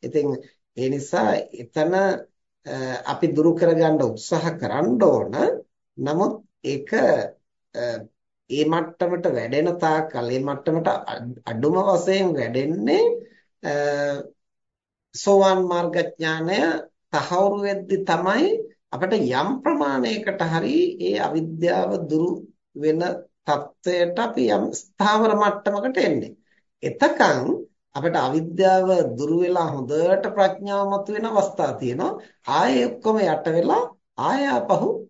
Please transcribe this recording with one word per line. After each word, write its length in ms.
ඉතින් 240
ඒ 120
නිසා 400
එතන, 420
අ, 80
අපි 220
දුරු 280
කරගන්න 460
උත්සාහ 440
කරන්න 460
ඕන. 300
නමුත් 360
ඒක, 260
අ, 80
ඒ 160
මට්ටමට 600
වැඩෙන 400
තාක්කල්, 520
ඒ 100
මට්ටමට 480
අඩ-, 580
අඩුම 380
වශයෙන් 500
වැඩෙන්නේ, 680
අ, 80
සෝවාන් 520
මාර්ග 280
ඥානය 640
තහවුරු 520
වෙද්දි 360
තමයි 480
අපිට 220
යම් 360
ප්‍රමාණයකට 800
හරි 360
ඒ 180
අවිද්‍යාව 720
දුරු 220
වෙන 260
තත්ත්වයට 760
අපි 280
යම් 240
ස්ථාවර 640
මට්ටමකට 600
එන්නේ. 340
එතකන් 580
අපිට 220
අවිද්‍යාව 720
දුරු 240
වෙලා 280
හොඳට 600
ප්‍රඥාව 640
මතුවෙන 360
අවස්ථා 480
තියෙනවා. 460
ආයේ 380
ඔක්කොම 340
යට 260
වෙලා 380
ආය 280
ආපහු 440